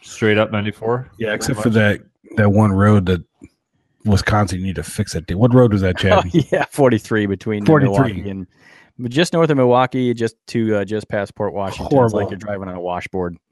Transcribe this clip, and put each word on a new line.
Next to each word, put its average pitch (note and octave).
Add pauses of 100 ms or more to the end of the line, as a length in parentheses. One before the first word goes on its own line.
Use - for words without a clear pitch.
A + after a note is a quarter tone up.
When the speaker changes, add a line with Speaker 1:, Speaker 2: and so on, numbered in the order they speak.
Speaker 1:
straight G#2+
up G#2+
ninety-four. A2+
Speaker 2:
Yeah, G#2+
except A2
for A2+
Speaker 1:
Pretty A2
much. G#2
Speaker 2:
that, -
that G#2
one G2+
road G2+
that F2+ (840)
Wisconsin, G#2
you F#2+
need F#2+
to E2+
fix -
it. E2
What A#2
road B2
was G2+
that, F#2
Chad? F#2
Speaker 3:
<laughs> F2+
Oh, E3+ (120)
yeah, E3
forty-three A#2
between G#2
Speaker 2:
Forty-three. C3
Speaker 3:
Milwaukee G2
and F#2+ (640)
just D#3
north E3
of D3
Milwaukee, B2+
just A#2 (140)
to, A2
uh, G2+
just G#2
past G2+
Port G2+
Washington. G2
Speaker 2:
Horrible. A2+
Speaker 3:
It's G2+
like F#2+
you're G2+
driving G2
on F2+
a F2+
washboard. F2 (160)